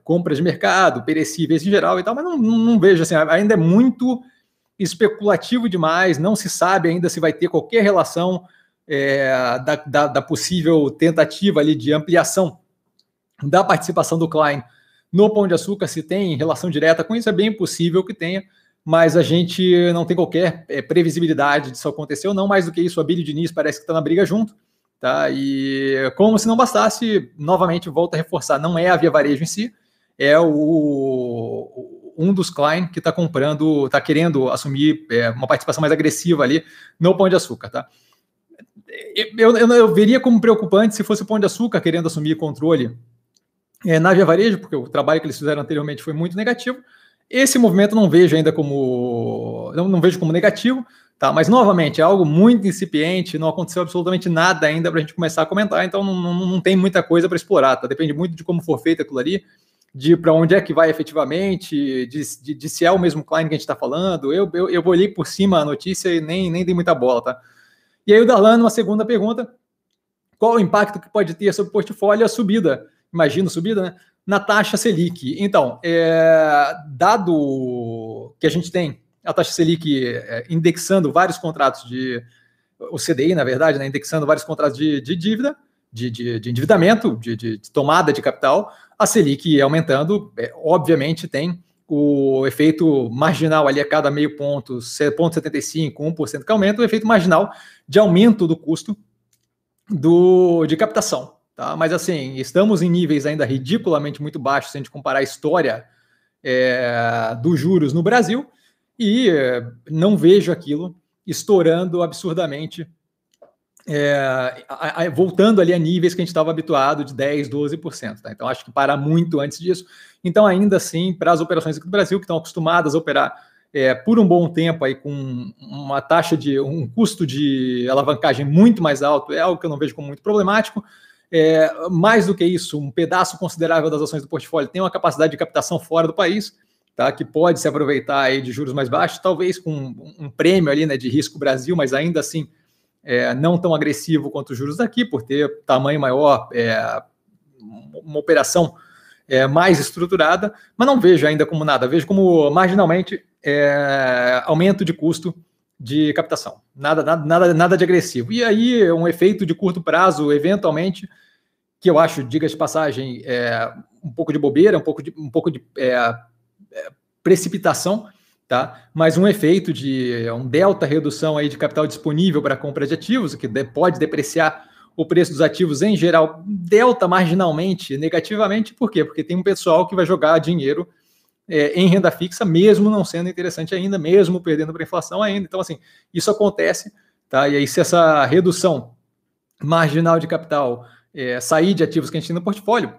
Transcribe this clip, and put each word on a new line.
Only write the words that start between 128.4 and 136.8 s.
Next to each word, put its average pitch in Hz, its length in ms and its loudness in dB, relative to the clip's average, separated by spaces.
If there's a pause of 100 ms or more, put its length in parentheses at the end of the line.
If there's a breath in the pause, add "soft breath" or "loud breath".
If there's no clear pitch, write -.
muito 185 360 4
mais 143 220 -2
alto, 143 300 0
é 156 60 -2
algo 170 200 0
que - 60 -8
eu 165 40 -4
não 147 80 -8
vejo 143 160 -4
como 143 140 -14
muito 143 160 -16
problemático. 208 600 0 (480 soft breath)
É, 160 400 4 (200)
mais 196 340 4
do 196 80 0
que 175 120 0
isso, 170 340 -2
um 143 100 -8
pedaço 170 480 -2
considerável 165 520 -2
das 151 120 -4
ações 151 220 -6
do - 60 -20
portfólio 156 400 -6
tem 180 120 -6
uma 185 80 -2
capacidade 156 420 0
de 143 60 -12
captação 160 400 -4
fora 165 300 -2
do 160 60 -4
país, 196 440 -4 (380)